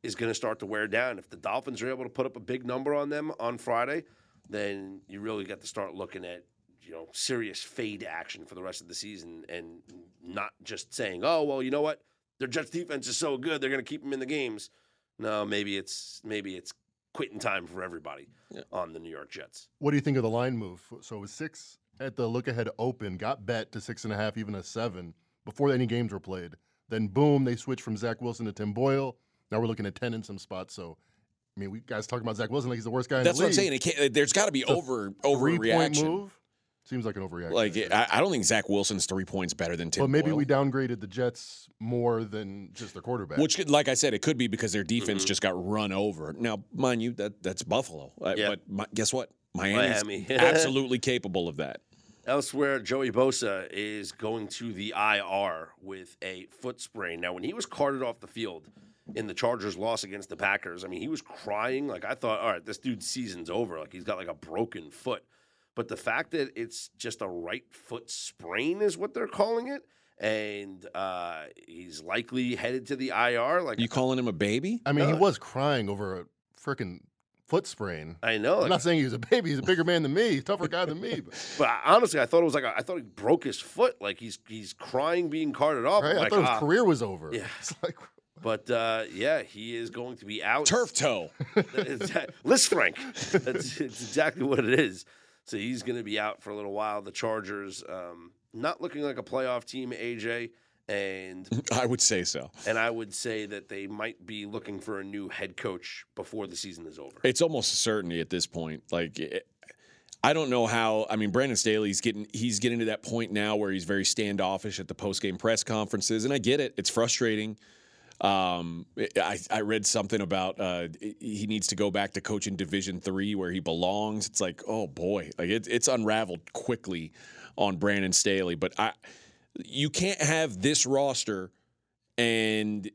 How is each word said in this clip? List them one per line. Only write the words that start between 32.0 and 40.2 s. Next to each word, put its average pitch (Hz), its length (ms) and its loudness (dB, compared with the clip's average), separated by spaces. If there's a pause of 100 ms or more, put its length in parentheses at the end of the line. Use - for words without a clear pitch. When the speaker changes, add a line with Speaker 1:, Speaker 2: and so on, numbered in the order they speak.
Speaker 3:
talking 120 180 -4
about 110 100 -2
Zach 110 140 -2
Wilson 127 200 0
like 123 80 -2
he's 113 60 -8
the 117 80 -4
worst 123 180 0
guy 131 100 4
in 127 40 4
Speaker 2:
That's 170 140 6
Speaker 3:
the 165 60 4
Speaker 2:
what - 20 6
I'm - 60 6
Speaker 3:
league. - 40 4
Speaker 2:
saying. 185 180 6
It 131 80 0
can't, 143 320 4
there's 143 200 6
gotta 202 180 6
be 139 100 2
Speaker 3:
It's 120 100 0
a - 20 8
Speaker 2:
over-, 127 400 0 (100)
Speaker 3:
three-point 143 720 6
Speaker 2:
overreaction. 147 80 4
Speaker 3:
move. 190 340 -2 (460)
Seems 123 220 -4
like 104 100 -2
an 95 120 -4
overreaction. 85 240 -6
Speaker 2:
Like, 101 260 2 (140)
I, 104 260 6
I - 40 6
don't 196 100 4
think 120 120 2
Zach 107 260 4
Wilson's 98 380 2
three 95 180 -2
points 90 300 -2
better 85 200 -2
than 82 140 -4
Tim 139 140 2
Speaker 3:
But 131 80 4
maybe 151 180 4